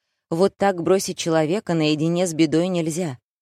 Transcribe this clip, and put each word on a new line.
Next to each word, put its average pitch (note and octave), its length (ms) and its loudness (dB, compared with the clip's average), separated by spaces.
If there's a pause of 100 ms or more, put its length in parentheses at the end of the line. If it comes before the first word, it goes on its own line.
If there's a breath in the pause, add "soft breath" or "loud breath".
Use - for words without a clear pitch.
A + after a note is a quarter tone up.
(300)
Вот F3+ 260 0
так G3 260 0
бросить F#3 360 0
человека E3 560 0
наедине D#3+ 520 0
с E3 80 -8
бедой D#3+ 340 2
нельзя». E3 500 -4 (240)